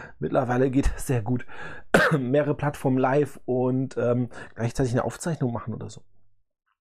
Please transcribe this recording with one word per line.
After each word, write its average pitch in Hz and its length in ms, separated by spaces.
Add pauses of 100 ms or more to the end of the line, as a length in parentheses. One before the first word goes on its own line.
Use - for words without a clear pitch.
(180)
mittlerweile 131 520
geht 127 240
es - 120
sehr 123 160
gut, 123 240 (340)
<clears throat> - 380
mehrere 139 360
Plattformen 143 440
live 131 480
und, 127 500
ähm, 120 320 (260)
gleichzeitig 117 380
eine 127 120
Aufzeichnung 139 500
machen 110 180
oder 110 160
so. - 140 (800)